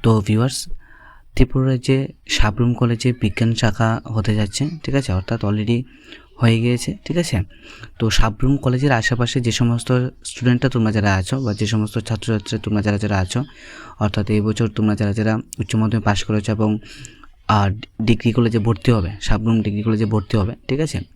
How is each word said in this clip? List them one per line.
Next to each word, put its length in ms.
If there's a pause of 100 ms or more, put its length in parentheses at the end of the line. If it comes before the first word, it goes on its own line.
তো 220
ভিউয়ার্স, 440 (680)
ত্রিপুরা 360
রাজ্যে 360 (200)
সাবরুম 460
কলেজে 480
বিজ্ঞান 340
শাখা 500
হতে 300
যাচ্ছে, 340 (140)
ঠিক 120
আছে? 180
অর্থাৎ 320
already 380 (520)
হয়ে 240
গিয়েছে, 460
ঠিক 120
আছে? 240 (580)
তো 100
সাবরুম 480
কলেজের 340
আশেপাশে 500
যে 100
সমস্ত 580 (140)
স্টুডেন্টরা 460
তোমরা 220
যারা 240
আছো 260
বা 120
যে 140
সমস্ত 320
ছাত্রছাত্রী 640
তোমরা 180
যারা 160
যারা 200
আছো, 260 (560)
অর্থাৎ 300
এই 120
বছর 260
তোমরা 280
যারা 180
যারা 240 (220)
উচ্চ 160
মাধ্যমিক 300
পাশ 180
করেছো 280
এবং, 260 (680)
আহ, 220 (320)
ডিগ্রি 300
কলেজে 280
ভর্তি 320
হবে, 180 (120)
সাবরুম 400
ডিগ্রি 220
কলেজে 220
ভর্তি 320
হবে, 160 (140)
ঠিক 120
আছে? 200 (160)